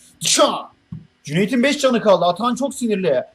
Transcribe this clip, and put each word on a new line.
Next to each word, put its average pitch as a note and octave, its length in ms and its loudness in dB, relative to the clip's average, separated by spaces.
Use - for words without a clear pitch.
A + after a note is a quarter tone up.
Dışa! - 500 0
Cüneyt'in G#3 400 0
beş C#4 160 0
canı B3 220 2
kaldı. F#3 240 4
Atahan G#3+ 300 0
çok C#4 200 -4
sinirli. F#3 480 -2